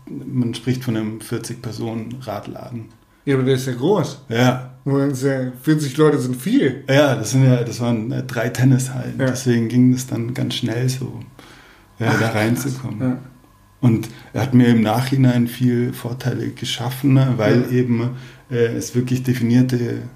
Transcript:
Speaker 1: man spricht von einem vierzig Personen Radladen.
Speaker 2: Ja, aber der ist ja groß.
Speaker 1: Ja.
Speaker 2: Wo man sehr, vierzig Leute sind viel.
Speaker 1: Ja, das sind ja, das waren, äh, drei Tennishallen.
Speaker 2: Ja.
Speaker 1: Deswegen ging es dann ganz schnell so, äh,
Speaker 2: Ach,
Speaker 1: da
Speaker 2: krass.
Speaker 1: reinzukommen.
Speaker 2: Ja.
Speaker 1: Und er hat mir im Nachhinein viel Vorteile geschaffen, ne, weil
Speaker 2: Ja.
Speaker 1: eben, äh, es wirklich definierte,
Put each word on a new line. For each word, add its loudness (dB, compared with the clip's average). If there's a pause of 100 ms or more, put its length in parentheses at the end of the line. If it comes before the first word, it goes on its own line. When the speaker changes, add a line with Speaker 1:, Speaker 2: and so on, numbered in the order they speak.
Speaker 1:
man -4
spricht -4
von -2
einem -6
vierzig -10
Personen -8
Radladen. -12 (400)
Speaker 2:
Ja, 2
aber 2
der 4
ist -2
ja -4
groß. 0
Speaker 1:
Ja. 2 (140)
Speaker 2:
Wo 0
man 0
sehr, -2 (100)
vierzig 0
Leute 4
sind -2
viel. 0
Speaker 1:
Ja, 4
das -4
sind 4
ja, 4
das -6
waren, -2
äh, -4
drei -4
Tennishallen. 0
Speaker 2:
Ja. 2
Speaker 1:
Deswegen 0
ging 6
es -2
dann -4
ganz -4
schnell -2
so, -6 (800)
äh, -2
Speaker 2:
Ach, 2
Speaker 1:
da 2
Speaker 2:
krass. -4
Speaker 1:
reinzukommen. -2
Speaker 2:
Ja. -2 (600)
Speaker 1:
Und 2 (240)
er -4
hat -2
mir 8
im 6
Nachhinein 2
viel 0
Vorteile -6
geschaffen, -2
ne, 4
weil 4
Speaker 2:
Ja. -6
Speaker 1:
eben, 0 (400)
äh, -4 (200)
es -8
wirklich 0
definierte, 2 (140)